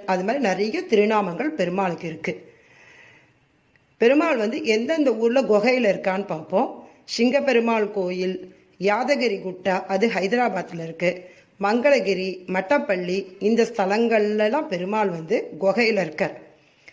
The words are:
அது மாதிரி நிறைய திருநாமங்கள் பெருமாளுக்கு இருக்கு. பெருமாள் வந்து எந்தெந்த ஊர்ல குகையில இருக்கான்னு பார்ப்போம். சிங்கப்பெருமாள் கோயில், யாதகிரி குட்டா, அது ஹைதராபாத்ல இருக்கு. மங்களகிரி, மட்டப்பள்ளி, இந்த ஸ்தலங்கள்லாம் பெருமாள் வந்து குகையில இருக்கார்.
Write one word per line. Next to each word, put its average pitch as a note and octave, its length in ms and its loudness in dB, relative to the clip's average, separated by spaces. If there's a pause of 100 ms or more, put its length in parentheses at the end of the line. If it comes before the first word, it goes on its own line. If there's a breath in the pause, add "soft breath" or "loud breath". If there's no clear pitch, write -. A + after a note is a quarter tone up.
அது F#3 180 0
மாதிரி C4 180 -2
நிறைய G#3 400 0
திருநாமங்கள் G#3+ 760 0
பெருமாளுக்கு F3+ 520 -2
இருக்கு. D#3+ 240 -8 (1700 soft breath)
பெருமாள் C#4 420 4
வந்து A#3 240 -2
எந்தெந்த C4 500 2
ஊர்ல A#3 260 2
குகையில A3+ 500 4
இருக்கான்னு F#3+ 360 -2
பார்ப்போம். F3+ 400 -2 (400 loud breath)
சிங்கப்பெருமாள் A#3 840 2
கோயில், F#3 440 -4 (440 loud breath)
யாதகிரி A3+ 600 0
குட்டா, F#3 360 -2 (100)
அது G3 220 2
ஹைதராபாத்ல F#3 760 -2
இருக்கு. E3 260 -2 (500 loud breath)
மங்களகிரி, G3 720 2 (180)
மட்டப்பள்ளி, F#3+ 680 0 (220)
இந்த A3+ 240 2
ஸ்தலங்கள்லாம் G#3+ 1080 0
பெருமாள் G3 400 -2
வந்து E3 280 -2 (200)
குகையில G3 460 2
இருக்கார். D#3 320 -4 (560 soft breath)